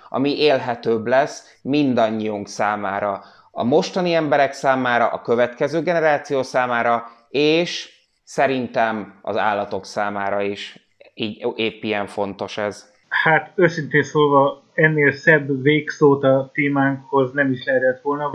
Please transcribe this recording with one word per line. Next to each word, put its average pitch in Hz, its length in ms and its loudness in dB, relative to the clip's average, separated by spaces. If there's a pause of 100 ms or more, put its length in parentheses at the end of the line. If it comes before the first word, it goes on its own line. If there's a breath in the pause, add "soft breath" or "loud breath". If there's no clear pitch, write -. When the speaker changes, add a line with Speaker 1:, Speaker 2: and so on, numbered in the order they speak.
Speaker 1:
ami 139 320 -2
élhetőbb 117 640 0
lesz 135 560 -2
mindannyiunk 113 840 0
számára. 101 720 -2 (280 loud breath)
A - 140 -4
mostani 175 500 0
emberek 143 380 2
számára, 123 540 2
a - 140 -4
következő 127 640 0
generáció 147 600 0
számára, 117 640 0 (220 loud breath)
és 156 600 0 (360)
szerintem 120 960 -2
az 101 140 -6
állatok 101 480 -2
számára 101 580 -4
is - 460 -8 (260)
így, 113 400 -6
épp 110 280 -4
ilyen 104 240 -4
fontos 98 520 -8
ez. 104 340 -8 (160)
Speaker 2:
Hát, - 460 0
őszintén 147 480 2
szólva, 143 600 2 (100)
ennél 156 380 4
szebb 139 500 2
végszót 147 640 2
a 135 280 2
témánkhoz 139 800 0
nem 135 200 0
is 127 120 -6
lehetett 127 380 0
volna. 143 320 -4